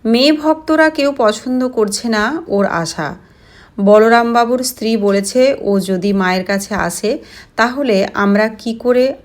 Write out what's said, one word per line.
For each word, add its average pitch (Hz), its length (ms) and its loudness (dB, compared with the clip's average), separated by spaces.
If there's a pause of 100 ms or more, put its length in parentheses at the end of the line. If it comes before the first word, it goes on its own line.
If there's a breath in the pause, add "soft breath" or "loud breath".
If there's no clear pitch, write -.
"মেয়ে 247 280 4
ভক্তরা 311 580 0
কেউ 285 260 -2
পছন্দ 254 520 -2
করছে 220 400 -4
না 226 400 -2
ওর 202 180 0
আসা। 165 480 -6 (680 soft breath)
বলরামবাবুর 233 840 4
স্ত্রী 226 340 -4
বলেছে, 202 640 0
ও 202 200 0
যদি 185 320 -2
মায়ের 185 320 0
কাছে 196 300 -6
আসে, 196 440 -4 (380 loud breath)
তাহলে 240 580 0
আমরা 202 340 2
কি 226 260 -8
করে 247 400 0 (100)